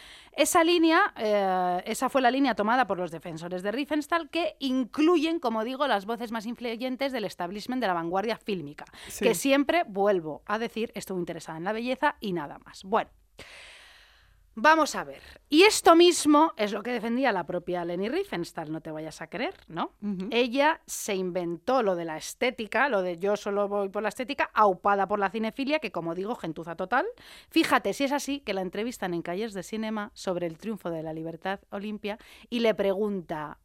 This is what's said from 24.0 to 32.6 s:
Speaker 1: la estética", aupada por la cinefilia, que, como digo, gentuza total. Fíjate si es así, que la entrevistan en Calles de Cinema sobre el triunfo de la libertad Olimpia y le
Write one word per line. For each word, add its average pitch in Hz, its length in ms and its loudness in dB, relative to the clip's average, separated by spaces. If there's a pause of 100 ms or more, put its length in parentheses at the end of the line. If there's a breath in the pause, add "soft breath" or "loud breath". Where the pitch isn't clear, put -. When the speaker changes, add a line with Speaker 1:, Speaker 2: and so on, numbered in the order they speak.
Speaker 1:
la 214 60 -2
estética", - 440 -4
aupada 202 540 4
por 208 100 0
la 196 140 0
cinefilia, 226 480 -2
que, 214 120 -8
como 165 220 -4
digo, 196 220 -6
gentuza 165 400 -10
total. 240 300 0 (440 loud breath)
Fíjate 277 440 2
si 277 100 -2
es 262 80 0
así, 277 300 -4
que 208 120 -6
la 190 80 -2
entrevistan 190 540 -4
en 165 80 -4
Calles 196 320 -6
de 180 80 -8
Cinema 220 500 -6
sobre 180 320 -4
el 160 140 -8
triunfo 185 320 -8
de 160 100 -6
la 156 120 -8
libertad 165 460 -8 (120)
Olimpia 208 480 -8 (320 loud breath)
y 240 80 -2
le 226 160 2